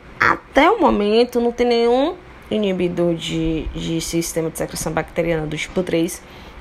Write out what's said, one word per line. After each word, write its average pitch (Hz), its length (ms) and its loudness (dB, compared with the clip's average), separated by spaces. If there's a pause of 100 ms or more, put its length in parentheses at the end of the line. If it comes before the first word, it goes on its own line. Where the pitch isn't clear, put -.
(180)
até - 500 2
o 440 120 2
momento 226 600 4
não 240 120 0
tem 240 160 0
nenhum 240 480 2 (340)
inibidor 180 640 0
de, 160 520 -2
de 165 340 -4
sistema 165 500 -4
de - 80 -10
secreção 160 320 -6
bacteriana 160 560 -2
do 151 100 -6
tipo - 280 -4
três - 360 -2 (400)